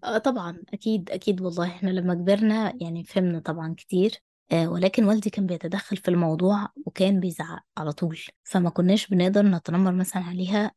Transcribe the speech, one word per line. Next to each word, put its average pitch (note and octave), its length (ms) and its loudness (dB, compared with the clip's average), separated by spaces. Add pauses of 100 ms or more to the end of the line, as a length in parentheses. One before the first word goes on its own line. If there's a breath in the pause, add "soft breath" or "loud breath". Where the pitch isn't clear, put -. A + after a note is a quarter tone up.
آه، A3 140 0
طبعا، G3 400 -2 (160)
أكيد، G#3 380 -2
أكيد F#3 300 -2
والله. F3 260 -2
إحنا F#3 220 -4
لما F3+ 240 0
كبرنا G#3 680 2
يعني E3 220 -8
فهمنا F3 360 0
طبعا D#3+ 380 -6
كتير، F#3+ 380 0 (360)
آه، E3 180 2
ولكن F#3+ 360 2
والدي G#3+ 240 2
كان G3 160 -2
بيتدخل F3+ 520 -4
في - 100 -10
الموضوع F3+ 600 2 (180)
وكان F#3+ 340 2
بيزعق E3+ 440 -6 (140)
على D#3 140 -4
طول، D#3+ 280 -4 (240)
فما F3 260 0
كناش F3+ 380 2
بنقدر G3 380 4
نتنمر F3+ 480 2
مثلا F#3 300 -2
عليها F#3 540 -2